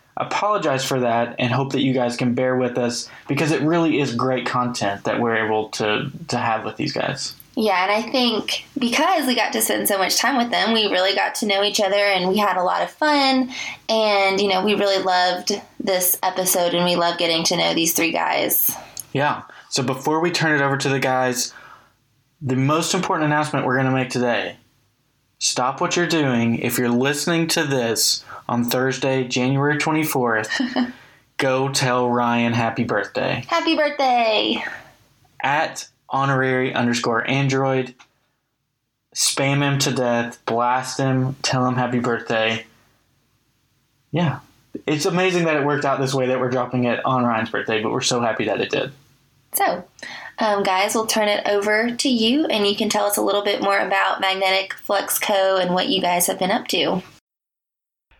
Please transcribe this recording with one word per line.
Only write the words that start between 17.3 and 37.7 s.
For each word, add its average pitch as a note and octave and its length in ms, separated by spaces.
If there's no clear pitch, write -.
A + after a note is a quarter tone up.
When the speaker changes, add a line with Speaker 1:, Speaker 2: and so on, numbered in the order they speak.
Speaker 2:
to F3 140
know E3 160
these E3 180
three D#3+ 180
guys. - 640
Speaker 1:
Yeah. C#3+ 300
So - 140
before C3+ 380
we E3+ 100
turn D#3 280
it C#3 60
over C3+ 140
to C#3 100
the C3+ 120
guys, B2+ 520
the B2+ 140
most D3+ 400
important F3 320
announcement D3 400
we're B2+ 100
gonna C3 140
make C3 200
today. A2+ 460
Stop C3 400
what F3 160
you're F3 100
doing. B2 540
If - 180
you're B2 100
listening C#3+ 600
to E3 160
this A#2+ 600
on A#2+ 160
Thursday, C3 600
January C3+ 500
twenty-fourth, C#3 720
Speaker 2:
<laughs> - 400
Speaker 1:
go C3+ 320
tell B2+ 400
Ryan A#2+ 440
happy A#2 320
birthday. G2+ 640
Speaker 2:
Happy E4 280
birthday. A#3+ 880
Speaker 1:
At D3 460
honorary C3 640
underscore A#2+ 560
android. C3+ 680